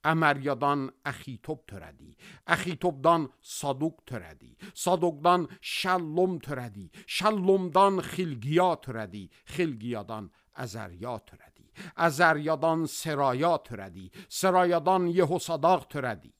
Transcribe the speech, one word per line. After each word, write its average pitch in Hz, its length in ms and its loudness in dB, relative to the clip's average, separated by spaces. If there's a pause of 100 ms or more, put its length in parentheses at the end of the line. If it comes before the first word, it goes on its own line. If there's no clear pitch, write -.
Əməryadan 143 800 2 (260)
Əxitob - 560 -12
törədi. 78 460 -18 (340)
Əxitobdan 165 760 2 (160)
Saduq 143 680 -6
törədi. 95 460 -14 (260)
Saduqdan 175 720 2 (100)
Şəllom 180 800 -2 (100)
törədi. 113 460 -10 (180)
Şəllomdan 190 1000 2
Xilqiya 160 560 0 (180)
törədi. 107 380 -10 (260)
Xilqiyadan 110 800 -6 (340)
Əzərya 104 540 -10 (100)
törədi. - 400 -20 (320)
Əzəryadan 160 880 2
Seraya 143 680 0 (100)
törədi. 95 460 -14 (180)
Serayadan 180 800 4
Yehosadaq 170 800 2
törədi. 123 400 -6 (100)